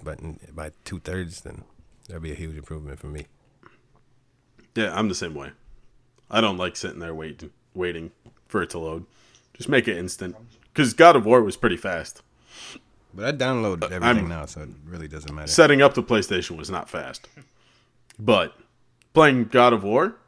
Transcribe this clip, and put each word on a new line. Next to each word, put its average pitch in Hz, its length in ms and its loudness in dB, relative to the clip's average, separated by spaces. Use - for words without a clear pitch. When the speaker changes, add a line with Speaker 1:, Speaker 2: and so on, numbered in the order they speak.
Speaker 1:
by, 78 120 -12
by 78 180 -14
two-thirds, 90 560 -10
then - 220 -18
that'd 85 160 -16
be 80 80 -10
a 71 40 -12
huge 80 220 -12
improvement 73 420 -16
for 73 80 -16
me. 73 200 -14
Speaker 2:
Yeah, 95 220 -2
I'm 107 120 0
the 90 60 -6
same 82 200 -8
way. 69 160 -14
I 110 120 0
don't 101 160 0
like 90 180 -6
sitting 78 240 -12
there 82 140 -10
waiting, 78 380 -14
waiting 85 380 -8
for 98 140 -2
it 82 100 -6
to 87 80 -10
load. 80 260 -10
Just - 160 -10
make 131 180 4
it 95 100 -2
instant. 92 380 -10
'Cause 123 200 2
God 165 220 10
of 113 100 2
War 120 160 6
was 98 140 -2
pretty 95 220 0
fast. 85 440 -8
Speaker 1:
But 95 120 -10
I 139 60 -2
download 123 480 -2
Speaker 2:
But 85 140 -6
Speaker 1:
everything 107 320 2
Speaker 2:
I'm - 40 -4
Speaker 1:
now, 80 160 -8
so 78 180 -16
it 69 60 -14
really 80 220 -14
doesn't 76 260 -14
matter. 76 140 -10
Speaker 2:
Setting 147 340 8
up 139 120 8
the 120 100 -2
PlayStation 92 540 -2
was 80 120 -12
not 90 200 -8
fast. 69 380 -12
But 104 360 2
playing 135 320 6
God 123 280 6
of 98 100 0
War, 139 340 0